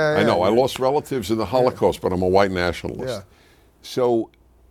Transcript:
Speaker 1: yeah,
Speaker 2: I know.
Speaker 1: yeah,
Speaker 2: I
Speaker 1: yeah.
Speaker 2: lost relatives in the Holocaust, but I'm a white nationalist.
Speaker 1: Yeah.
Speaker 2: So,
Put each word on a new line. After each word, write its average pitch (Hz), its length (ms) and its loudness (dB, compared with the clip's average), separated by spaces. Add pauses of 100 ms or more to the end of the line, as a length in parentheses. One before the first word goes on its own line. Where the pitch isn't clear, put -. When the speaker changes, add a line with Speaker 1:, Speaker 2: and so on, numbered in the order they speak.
(160)
Speaker 1:
yeah, - 40 2
Speaker 2:
I 104 40 2
know. 107 160 2
Speaker 1:
yeah, 87 40 2
Speaker 2:
I 95 60 4
Speaker 1:
yeah. 113 100 4
Speaker 2:
lost 127 200 0
relatives 131 520 -2
in 113 60 0
the 107 80 -2
Holocaust, 123 560 0
but 90 100 -2
I'm 92 100 -2
a 92 60 0
white 95 240 4
nationalist. 92 760 -6
Speaker 1:
Yeah. - 80 -20 (500)
Speaker 2:
So, 120 460 -2 (420)